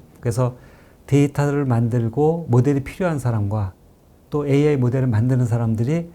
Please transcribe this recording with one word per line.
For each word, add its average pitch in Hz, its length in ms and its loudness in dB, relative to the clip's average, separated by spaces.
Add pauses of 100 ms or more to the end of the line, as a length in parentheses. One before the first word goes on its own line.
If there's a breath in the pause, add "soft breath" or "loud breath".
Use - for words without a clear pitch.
(200)
그래서 123 360 -2 (500 loud breath)
데이터를 143 580 0
만들고 123 880 0
모델이 135 340 2
필요한 160 360 -4
사람과 104 540 -4 (580)
또 147 160 -4
에이아이 143 300 2
모델을 127 300 0
만드는 123 380 2
사람들이 117 680 -2